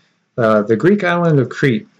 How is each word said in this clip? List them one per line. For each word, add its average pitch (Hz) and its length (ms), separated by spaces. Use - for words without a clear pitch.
uh, 110 260
the 113 120
Greek 190 280
island 175 360
of 123 100
Crete. 120 380